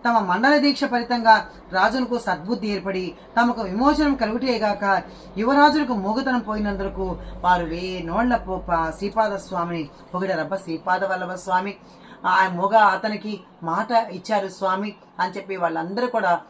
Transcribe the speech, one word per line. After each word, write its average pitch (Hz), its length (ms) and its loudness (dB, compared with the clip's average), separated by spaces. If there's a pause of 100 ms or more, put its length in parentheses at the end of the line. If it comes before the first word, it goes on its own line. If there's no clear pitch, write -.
తమ 233 120 4
మండల 214 380 4
దీక్ష 285 260 2
ఫలితంగా 233 640 4 (220)
రాజునకు 226 480 2
సద్బుద్ధి 202 480 -4
ఏర్పడి 190 460 -4 (260)
తమకు 233 220 2
విమోచనం 269 540 2
కలుగుటేగాక 214 880 0 (340)
యువరాజులకు 277 560 4
మూగతనం 240 460 0
పోయినందుకు 196 800 -4 (240)
వారు 180 240 2
వేనోళ్ల 185 680 -2
పోప 170 640 -2
శ్రీపాద 202 380 0
స్వామిని 170 540 -6 (240)
పొగిడారబ్బా. 180 440 -2
"శ్రీపాద 180 480 -2
వల్లభ 185 280 -4
స్వామి, 185 420 -2 (500)
ఆ 185 220 4
మూగ 196 300 2
అతనికి 208 640 2 (240)
మాట 170 280 -2
ఇచ్చారు 208 560 0
స్వామి" 190 460 -2 (260)
అని 180 140 -2
చెప్పి 190 220 -8
వాళ్ళందరూ 170 520 -2
కూడా 196 420 0